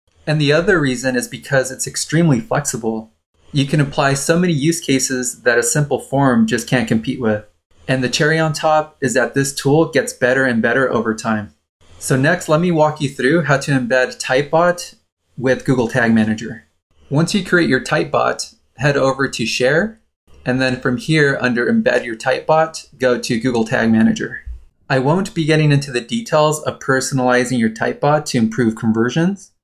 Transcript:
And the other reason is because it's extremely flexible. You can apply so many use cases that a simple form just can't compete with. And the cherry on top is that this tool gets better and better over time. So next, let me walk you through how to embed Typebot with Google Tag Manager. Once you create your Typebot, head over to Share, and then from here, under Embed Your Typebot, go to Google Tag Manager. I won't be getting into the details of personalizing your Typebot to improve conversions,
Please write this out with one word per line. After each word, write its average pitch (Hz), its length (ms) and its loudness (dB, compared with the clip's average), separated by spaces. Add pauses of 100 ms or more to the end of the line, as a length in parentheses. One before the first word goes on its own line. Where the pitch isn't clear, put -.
(280)
And 151 140 0
the 143 100 2
other 175 260 2
reason 127 380 -2
is 120 140 -4
because 127 420 -2
it's - 160 -8
extremely 151 540 0
flexible. 113 720 -6 (400)
You 139 120 0
can 156 140 0
apply 139 360 0
so 165 220 0
many 180 140 2
use 156 300 0
cases 127 640 -2
that 120 140 2
a 120 60 2
simple 139 360 0
form 127 480 2
just 117 200 -2
can't 120 220 0
compete 123 320 -2
with. 107 240 -2 (420)
And 131 160 0
the 123 60 0
cherry 156 280 0
on 160 140 0
top 156 480 0
is 127 140 -2
that 123 220 0
this 139 200 -2
tool 156 340 2
gets 127 220 0
better 127 320 0
and 120 180 0
better 123 300 0
over 113 240 -2
time. 107 380 -4 (480)
So - 140 0
next, 156 320 0
let 160 140 2
me 180 100 2
walk 151 300 2
you 139 80 -2
through 151 320 0
how 139 160 2
to 143 140 -4
embed 127 500 0
Typebot 160 760 0 (420)
with 123 280 -2
Google 123 240 2
Tag 117 240 2
Manager. 110 520 0 (440)
Once 160 240 0
you 196 100 0
create 175 240 2
your 131 160 2
Typebot, - 720 -2 (220)
head 139 180 0
over 135 320 0
to 123 180 -6
Share, 151 540 0 (460)
and 127 160 0
then 127 180 -2
from 127 160 -2
here, 143 460 2
under 120 280 0
Embed 120 360 2
Your 117 100 -8
Typebot, 156 840 -2
go 123 220 0
to 113 220 -2
Google 117 240 0
Tag 117 260 0
Manager. 110 540 0 (440)
I 135 100 2
won't 165 360 0
be 165 80 -2
getting 151 300 4
into 139 180 2
the 120 80 -2
details 147 640 0
of 131 160 -6
personalizing 127 800 0
your 113 100 2
Typebot 143 580 -2
to - 100 -2
improve 110 400 0
conversions, 120 760 0 (120)